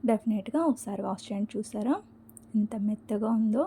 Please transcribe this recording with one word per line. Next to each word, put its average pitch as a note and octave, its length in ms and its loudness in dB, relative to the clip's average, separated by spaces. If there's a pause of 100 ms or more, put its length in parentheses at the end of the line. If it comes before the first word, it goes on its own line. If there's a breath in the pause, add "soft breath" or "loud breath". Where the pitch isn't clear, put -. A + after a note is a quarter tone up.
డెఫినెట్గా A3+ 520 0 (100)
ఒకసారి G3+ 380 -4
వాష్ F#3+ 200 -6
చేయండి. G#3 260 -2
చూసారా G#3+ 420 -2 (600)
ఎంత G#3+ 160 2 (140)
మెత్తగా G#3+ 420 -2 (100)
ఉందో? A3 260 4